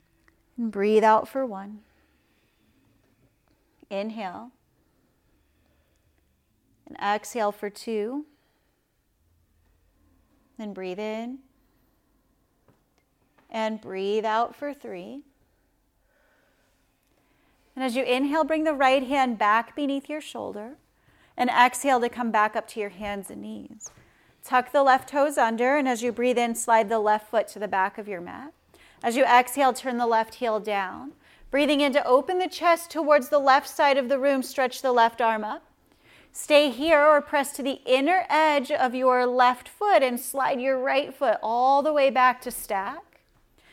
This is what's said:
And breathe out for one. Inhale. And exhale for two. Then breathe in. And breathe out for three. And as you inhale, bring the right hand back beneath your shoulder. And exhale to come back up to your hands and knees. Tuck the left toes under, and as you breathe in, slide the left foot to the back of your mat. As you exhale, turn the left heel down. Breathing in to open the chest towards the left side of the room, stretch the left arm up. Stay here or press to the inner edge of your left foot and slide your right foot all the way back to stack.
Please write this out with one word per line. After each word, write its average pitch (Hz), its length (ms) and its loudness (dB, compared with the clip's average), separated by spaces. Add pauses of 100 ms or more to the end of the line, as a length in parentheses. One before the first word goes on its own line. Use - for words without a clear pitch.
(580)
And 226 120 -4
breathe 208 340 2
out 220 220 4
for 269 200 -6
one. 202 320 -12 (2000)
Inhale. 208 600 -10 (2250)
And - 160 -20
exhale 208 500 -2
for 208 180 -10
two. 233 560 -6 (2250)
Then 208 160 -12
breathe 185 240 -10
in. 226 400 -8 (2000)
And 220 320 -6
breathe 202 460 -4
out 220 280 -2
for 285 200 -10
three. 226 480 -14 (2500)
And 254 80 -8
as 247 140 -2
you 262 60 -2
inhale, 277 420 0
bring 311 200 -2
the 311 100 0
right 269 280 2
hand 254 360 -2
back 220 360 0
beneath 277 360 -4
your 302 100 -8
shoulder. 214 540 -12 (600)
And 247 140 -2
exhale 247 520 2
to 240 100 -2
come 233 200 -6
back 214 260 0
up 226 120 -8
to 226 120 -12
your 202 100 -8
hands 196 400 -10
and - 100 -16
knees. 214 500 -16 (540)
Tuck 247 260 0
the 285 120 4
left 262 260 4
toes 294 300 0
under, 247 380 2
and 269 120 0
as 233 140 -2
you 240 100 -2
breathe 240 240 0
in, 233 180 -2
slide 226 360 2
the 226 80 0
left 214 320 0
foot 214 180 0
to - 100 -16
the 202 100 -8
back 196 280 -2
of 208 100 -12
your 190 140 -10
mat. 180 320 -16 (500)
As 233 140 -2
you 277 80 4
exhale, 247 480 4
turn 254 240 -6
the 240 100 -2
left 226 280 0
heel 220 260 -4
down. 208 520 -6 (380)
Breathing 285 300 2
in 277 140 2
to 285 120 0
open 277 320 2
the 370 100 -2
chest 330 420 0
towards 294 400 2
the 294 80 4
left 277 300 4
side 285 280 2
of 254 140 -2
the 277 80 0
room, 269 240 0
stretch 254 400 -4
the 262 100 0
left 233 300 2
arm 220 220 -2
up. 233 180 -10 (680)
Stay 294 380 4
here 285 340 2
or 294 200 6
press 285 300 -2
to 285 100 -10
the 262 240 -4
inner 285 420 2
edge 294 420 2
of 254 240 0
your 254 300 2
left 247 420 2
foot 392 360 2
and 247 180 -2
slide 262 400 -4
your 262 180 0
right 269 360 -2
foot 233 280 0
all 254 400 2
the 302 100 0
way 277 180 4
back 247 320 2
to 247 80 -10
stack. 226 720 -8 (500)